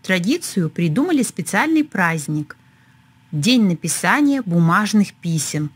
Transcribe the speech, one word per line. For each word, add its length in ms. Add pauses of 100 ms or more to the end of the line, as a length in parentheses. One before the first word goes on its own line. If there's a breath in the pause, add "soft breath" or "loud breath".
традицию, 680
придумали 540
специальный 600
праздник. 720 (760 soft breath)
День 320
написания 800
бумажных 720
писем. 600